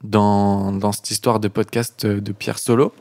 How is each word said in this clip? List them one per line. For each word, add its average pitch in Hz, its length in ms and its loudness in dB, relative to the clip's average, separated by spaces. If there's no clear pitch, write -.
dans, 101 680 2
dans 101 200 -2
cette - 180 -10
histoire 110 300 0
de 107 80 -2
podcast, 113 580 -4
euh, 104 160 0
de 104 100 -8
Pierre - 260 -8
Solo. 127 420 2